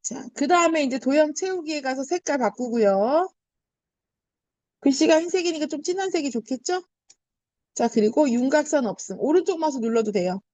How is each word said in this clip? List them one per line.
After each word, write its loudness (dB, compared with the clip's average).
자, -10
그 -2
다음에 4
이제 -2
도형 2
채우기에 -6
가서 -4
색깔 -2
바꾸고요. 2
글씨가 4
흰색이니까 -2
좀 -8
진한 -4
색이 -2
좋겠죠? -6
자, 0
그리고 2
윤곽선 0
없음. -10
오른쪽 0
마우스 -2
눌러도 0
돼요. -2